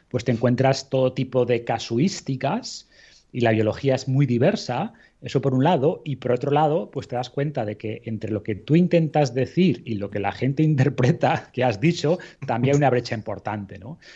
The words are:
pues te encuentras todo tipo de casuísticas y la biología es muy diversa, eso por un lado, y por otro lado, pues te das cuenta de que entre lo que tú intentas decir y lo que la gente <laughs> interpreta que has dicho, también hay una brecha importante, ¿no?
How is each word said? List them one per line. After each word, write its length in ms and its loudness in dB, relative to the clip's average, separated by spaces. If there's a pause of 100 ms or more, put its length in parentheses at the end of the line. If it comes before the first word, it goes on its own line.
pues 140 -4
te 80 0
encuentras 580 2
todo 240 0
tipo 320 0
de 200 0
casuísticas 1200 -4 (460)
y 80 -6
la 100 4
biología 440 0
es 140 -6
muy 160 2
diversa, 680 0 (280)
eso 180 -2
por 140 0
un 100 2
lado, 400 2
y 140 -6
por 140 -2
otro 200 0
lado, 400 2
pues 160 -10
te 80 -8
das 140 -6
cuenta 340 -4
de 140 -6
que 280 -8
entre 260 -6
lo 120 -2
que 120 -4
tú 200 0
intentas 600 4
decir 500 0
y 100 -4
lo 140 -6
que 100 -6
la 140 -2
gente 300 0
<laughs> 80 4
interpreta 840 0
que 100 -2
has 160 0
dicho, 380 0 (280)
también 280 2
hay 60 4
una 100 4
brecha 260 0
importante, 640 -8
¿no? 200 -16 (160)